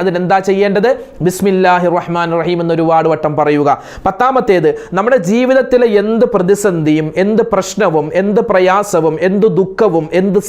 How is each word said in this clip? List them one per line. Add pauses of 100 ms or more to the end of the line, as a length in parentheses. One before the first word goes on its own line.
അതിനെന്താ (100)
ചെയ്യേണ്ടത്? (380)
ബിസ്മില്ലാഹിർ
റഹ്മാനിർ
റഹീം
എന്ന്
ഒരുപാട്
വട്ടം
പറയുക. (300)
പത്താമത്തേത്, (300)
നമ്മുടെ (100)
ജീവിതത്തിലെ (140)
എന്ത്
പ്രതിസന്ധിയും (160)
എന്ത് (120)
പ്രശ്നവും (180)
എന്ത്
പ്രയാസവും (120)
എന്ത് (120)
ദുഃഖവും
എന്ത് (260)